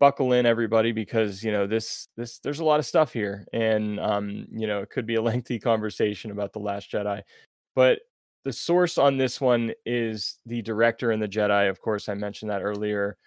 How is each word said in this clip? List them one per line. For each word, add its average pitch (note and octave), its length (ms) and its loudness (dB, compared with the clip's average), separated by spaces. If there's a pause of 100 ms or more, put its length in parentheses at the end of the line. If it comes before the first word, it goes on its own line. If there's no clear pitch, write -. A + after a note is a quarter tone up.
buckle C#3 320 4
in, B2 140 4
everybody, A2+ 460 2
because, G#2+ 520 -2
you A2 80 -2
know, G2+ 140 2
this, - 500 -4
this, A#2 240 -10
there's C#3+ 180 -6
a E3 60 -2
lot D3+ 160 4
of C#3 60 -4
stuff D#3 260 2
here G2+ 400 -4
and, G#2+ 480 0
um, G2+ 500 -4
you A2 160 -4
know, G#2 140 -2
it G#2 100 -8
could A#2+ 160 -4
be A2+ 80 -2
a A2+ 80 2
<laughs> A#2 80 2
lengthy A#2+ 280 -2
conversation G#2+ 760 -2
about G2+ 200 -6
The - 60 -8
Last G2+ 320 -8
Jedi, G#2 320 -4 (540)
but B2+ 240 6 (440)
the C3+ 80 -4
source F3 460 0
on C#3 180 6
this C3 240 0
one A#2+ 320 2 (120)
is A2+ 640 -4
the A#2 160 -6
director A2+ 500 0
and A2 100 0
the G#2 60 -2
Jedi. G2+ 420 2
Of F#2+ 100 -4
course, G#2 280 -4
I G2+ 60 -4
mentioned G#2 360 -8
that G2+ 120 -4
earlier. G#2 540 -4 (100)